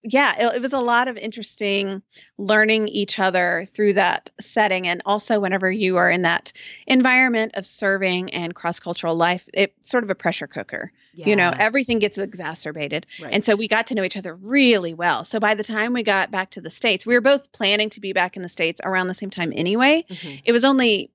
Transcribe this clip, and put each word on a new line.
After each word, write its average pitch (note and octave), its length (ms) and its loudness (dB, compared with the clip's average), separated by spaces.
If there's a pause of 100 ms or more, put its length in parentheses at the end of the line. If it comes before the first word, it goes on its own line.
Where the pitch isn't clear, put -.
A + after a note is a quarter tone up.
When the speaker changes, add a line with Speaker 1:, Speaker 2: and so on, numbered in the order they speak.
Speaker 1:
yeah, A#3+ 440 2
it, A#3 80 -2
it B3 60 -4
was B3+ 100 -4
a C4+ 80 -2
lot A#3+ 260 2
of B3 100 -8
interesting G3+ 840 -4 (340)
learning G#3+ 520 2
each G3+ 320 -4
other F3+ 520 0
through G3+ 220 2
that F3+ 360 0 (100)
setting. F#3+ 480 0
And F3 180 -4
also G#3 320 0
whenever F#3 320 0
you F#3 260 0
are F3 140 4
in F3+ 120 2
that - 280 -2 (380)
environment B3+ 640 2
of F#3+ 120 -8
serving F#3+ 680 -2
and E3+ 200 -6
cross-cultural E3+ 600 -4
life, E3+ 400 0
it's - 340 -2
sort B3 140 0
of G3+ 80 -8
a F#3 60 0
pressure E3 320 -4
cooker. - 440 -12 (220)
You G3+ 220 2
know, F3 140 4
Speaker 2:
Yeah. C#3+ 100 -6
Speaker 1:
everything A#3 400 2
gets G#3 180 0
exacerbated. D#3 880 -8 (240)
And G#3 140 0
so A3 80 2
Speaker 2:
Right. G3+ 80 2
Speaker 1:
we A3 80 -4
got A3+ 200 0
to C4 60 -6
know G3+ 80 0
each - 140 -4
other F#3 180 -12
really G#3 600 2
well. D#3+ 300 0
So A3+ 140 -6
by G#3+ 160 2
the G#3 100 -6
time A3+ 280 -2
we A#3+ 100 -2
got G3 300 2
back F#3 200 -6
to - 80 -16
the - 100 -14
States, - 360 -2
we A#3+ 80 2
were A#3+ 60 6
both C4+ 320 2
planning G#3 380 0
to - 100 -20
be F#3+ 120 -8
back F3+ 240 -2
in F#3+ 60 -10
the F3 60 -10
States E3 340 -4
around F#3 260 0
the F#3 60 -4
same G3 160 -10
time E3+ 240 -4
anyway. B3 560 2
Speaker 2:
Mm-hmm. D#3+ 340 -12
Speaker 1:
It A#3 80 2
was A#3 120 4
only B3+ 500 4